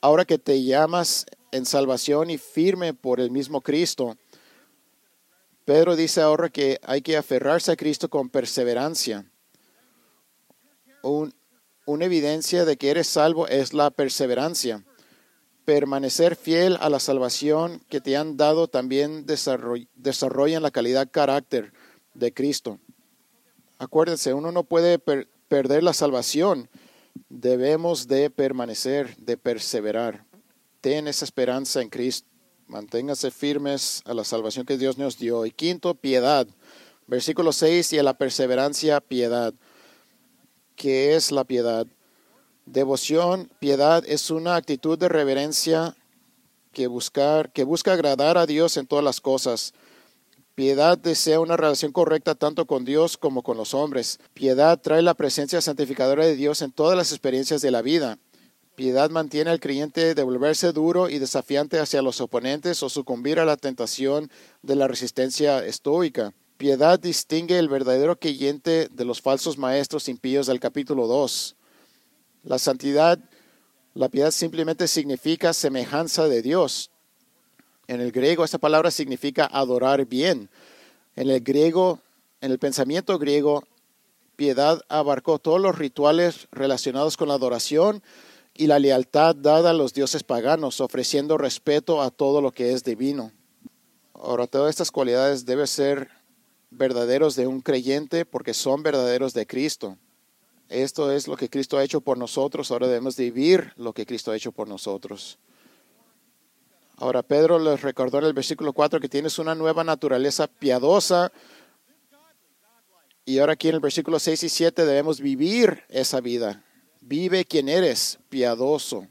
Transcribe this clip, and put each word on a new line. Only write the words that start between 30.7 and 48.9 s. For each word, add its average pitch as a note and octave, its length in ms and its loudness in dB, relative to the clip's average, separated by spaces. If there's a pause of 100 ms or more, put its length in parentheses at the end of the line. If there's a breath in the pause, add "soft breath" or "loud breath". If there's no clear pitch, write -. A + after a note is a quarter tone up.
Ten D3+ 260 -2
esa C#3+ 180 -6
esperanza C3 560 -2
en A2+ 80 -6
Cristo. B2 380 -6 (380)
Manténganse B2 640 -6
firmes C#3+ 760 -4
a A#2+ 100 -8
la A2+ 80 -4
salvación A2+ 420 -6
que C3 140 -2
Dios C3 180 -2
nos C3+ 200 -6
dio. A#2 280 -2
Y A2+ 60 -6
quinto, E3+ 420 -4
piedad. C3 540 2 (580 loud breath)
Versículo D3+ 480 0
seis, E3 400 2
"Y D3+ 60 2
a C#3+ 40 4
la C3+ 140 2
perseverancia, C#3 840 0
piedad". A#2+ 540 -2 (1200 soft breath)
¿Qué C#3 400 2
es D#3+ 160 0
la C#3 120 0
piedad? A#2 420 0 (800 soft breath)
Devoción, D#3 840 0 (100)
piedad C#3+ 480 4
es D3 240 -4
una E3 240 -2
actitud D#3+ 420 -2
de F3+ 100 2
reverencia D#3 880 0 (800)
que B2+ 140 -4
buscar, C#3+ 640 0
que C#3+ 120 -2
busca D#3+ 300 0
agradar D3 440 2
a E3+ 100 4
Dios D#3 280 2
en C3+ 120 -6
todas D3 180 2